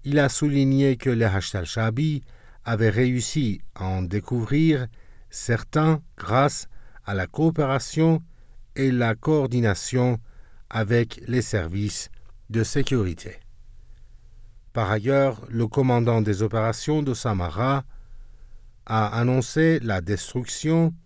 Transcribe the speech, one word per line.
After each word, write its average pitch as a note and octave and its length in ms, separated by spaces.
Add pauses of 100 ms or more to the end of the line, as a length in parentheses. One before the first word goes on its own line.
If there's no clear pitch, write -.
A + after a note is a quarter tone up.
Il C#3 140
a C#3 100
souligné C3+ 680
que B2+ 140
les A#2 140
Hashd F#2+ 300
al-Shaabi A2+ 720 (400)
avaient A2+ 260
réussi B2 720 (160)
à - 80
en F#2+ 180
découvrir B2 880 (420)
certains D#3 720 (140)
grâce C3 500 (380)
à G2+ 100
la F#2 140
coopération D#3+ 920 (540)
et C3+ 160
la A#2+ 240
coordination B2 1040 (500)
avec A2+ 600
les A#2+ 140
services G2+ 680 (400)
de A2 140
sécurité. G#2+ 720 (1400)
Par G#2 180
ailleurs, B2 580
le A2+ 200
commandant A#2+ 540
des G#2 200
opérations A2+ 600
de C3 100
Samara A2 680 (1000)
a A2 200 (100)
annoncé C3 640
la A2 220
destruction C#3 920 (140)